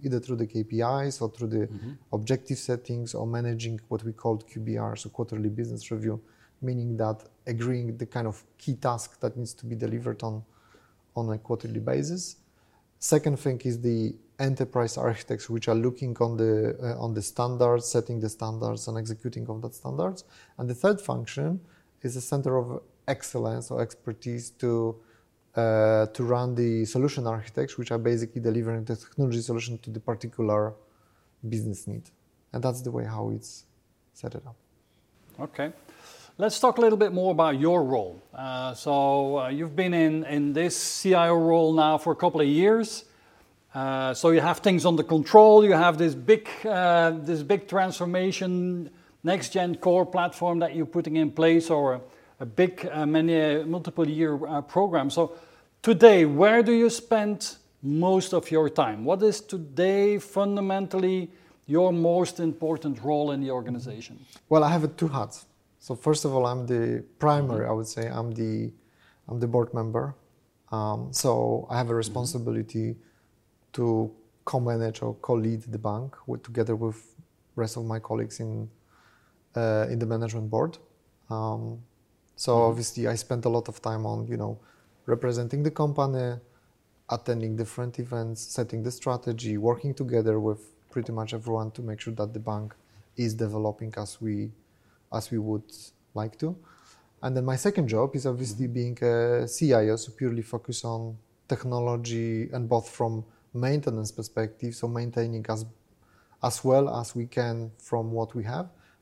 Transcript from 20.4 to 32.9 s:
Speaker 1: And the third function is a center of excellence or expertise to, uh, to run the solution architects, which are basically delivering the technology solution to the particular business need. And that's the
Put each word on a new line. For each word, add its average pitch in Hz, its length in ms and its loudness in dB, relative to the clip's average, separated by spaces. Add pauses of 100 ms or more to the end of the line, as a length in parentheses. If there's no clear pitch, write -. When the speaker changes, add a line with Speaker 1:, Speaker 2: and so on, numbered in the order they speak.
Speaker 1:
And 123 100 -6
the 123 60 -6
third 196 260 0
function 139 600 -6 (420)
is 123 140 -6
a 127 40 -8
center 135 360 -2
of 123 260 -4 (240)
excellence 120 640 -6
or 123 100 -4
expertise 120 720 -8
to, 117 460 -2 (600)
uh, 110 500 4
to 120 180 -6
run 123 300 0
the 117 300 0
solution 127 420 0
architects, 113 500 -4
which 120 140 -8
are 117 80 -2
basically 117 420 -2
delivering 113 440 -2
the 113 120 -4
technology 120 440 -2
solution 117 380 -6
to - 120 -14
the 110 100 -10
particular 110 720 -2 (760)
business 110 380 -6
need. 107 180 -10 (480)
And 120 100 -6
that's 127 200 -2
the 127 80 -6